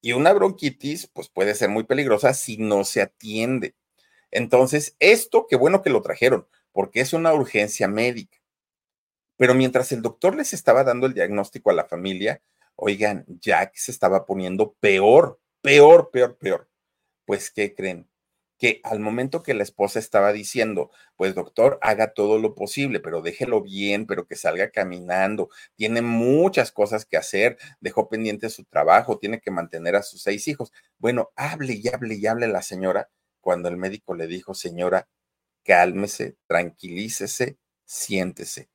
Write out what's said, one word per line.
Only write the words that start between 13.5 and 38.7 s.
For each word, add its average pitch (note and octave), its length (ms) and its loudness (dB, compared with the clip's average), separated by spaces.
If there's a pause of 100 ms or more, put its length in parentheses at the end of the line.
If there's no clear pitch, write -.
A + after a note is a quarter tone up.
se - 160 -10
estaba F#2+ 340 0
poniendo G2 540 -4
peor, G#2+ 640 6 (220)
peor, D3 500 10
peor, B2 260 0
peor. F#2 320 -6 (540)
Pues, - 260 -6
¿qué G2+ 240 -4
creen? F2+ 340 -8 (520)
Que A#2+ 220 0
al A2 160 -6
momento B2 460 -4
que C3+ 100 -2
la G#2 80 -2
esposa G2+ 380 -4
estaba G#2 320 2
diciendo, G#2+ 580 -4 (240)
"Pues, F#2+ 220 -2
doctor, A2+ 440 0
haga G#2+ 320 -2
todo G#2+ 280 0
lo A2 160 -4
posible, A#2+ 420 -6
pero E2 240 -8
déjelo G#2+ 400 -4
bien, G2+ 420 -6
pero F#2 220 -8
que - 80 -16
salga E2+ 380 -4
caminando, F#2 760 -4 (280)
tiene A2+ 260 -2
muchas B2+ 680 2
cosas G#2+ 320 -2
que - 120 -4
hacer, G#2 400 -2 (220)
dejó G#2+ 300 -4
pendiente A2 420 -6
su - 140 -18
trabajo, F#2 560 2
tiene A2 200 -6
que G2+ 120 -8
mantener E2+ 420 -6
a G2+ 80 0
sus - 200 -18
seis G2+ 260 -6
hijos". C#3+ 240 -10 (260)
Bueno, A#2+ 380 -2
hable C#3+ 380 -8
y G#2 120 -8
hable A#2 300 -6
y G2+ 100 -4
hable A#2 220 -2
la F#2+ 140 -2
señora, F#2 480 -4 (300)
cuando F2 280 -2
el F2 80 -8
médico F#2+ 400 -10
le E2 100 -8
dijo, F#2 280 -12
"Señora, F2+ 540 -4 (560)
cálmese, F#2 720 2 (120)
tranquilícese, F2+ 1120 -6 (260)
siéntese. - 920 -8